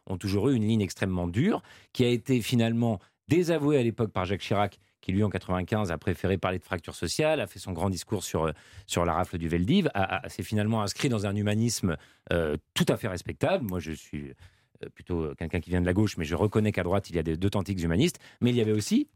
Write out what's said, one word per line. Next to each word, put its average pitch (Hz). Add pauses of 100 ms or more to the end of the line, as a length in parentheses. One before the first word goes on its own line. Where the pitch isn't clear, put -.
ont 92
toujours 101
eu 139
une 107
ligne 110
extrêmement 90
dure, 123 (320)
qui 123
a 120
été 120
finalement 117 (280)
désavouée 151
à 123
l'époque 113
par 92
Jacques 95
Chirac, 101 (220)
qui -
lui, 98
en 98
quatre-vingt-quinze, 92
a 82
préféré 92
parler 92
de -
fracture 85
sociale, 151
a 104
fait -
son 92
grand 82
discours 92
sur, 80
euh, 78 (340)
sur 87
la 82
rafle 90
du 82
Veldiv, 117
a, 95 (100)
a, -
s'est -
finalement 104
inscrit 104
dans 107
un 98
humanisme, 104 (380)
euh, 78 (180)
tout -
à 127
fait 113
respectable. 143
Moi, 92
je 80
suis, 71 (500)
euh, -
plutôt, 85
euh, 73
quelqu'un 82
qui 85
vient 87
de 87
la 90
gauche, 104
mais 82
je 78
reconnais 107
qu'à 92
droite, 90
il 82
y -
a 82
des, 80
d'authentiques 98
humanistes, 90 (220)
mais 120
il 123
y 120
avait 107
aussi 202